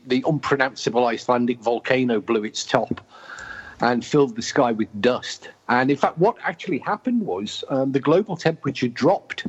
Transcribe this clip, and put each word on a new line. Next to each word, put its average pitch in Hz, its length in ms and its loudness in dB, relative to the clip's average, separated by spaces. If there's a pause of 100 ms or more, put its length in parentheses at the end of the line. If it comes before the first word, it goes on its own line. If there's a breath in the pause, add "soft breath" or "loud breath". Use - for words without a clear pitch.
the 127 180 0
unpronounceable 131 800 0
Icelandic 120 540 2
volcano 120 640 0
blew 110 240 0
its - 180 -8
top - 380 0 (800 loud breath)
and 120 240 0
filled 139 320 2
the 117 60 -6
sky 120 300 2
with 107 160 -2 (140)
dust. - 480 -2 (200)
And 123 220 4
in 143 60 2
fact, - 200 2
what 202 260 4
actually 175 360 -4
happened 226 480 -2
was, 101 420 -6
um, 135 220 0
the 135 80 2
global 165 360 2
temperature 139 520 -2
dropped 139 600 0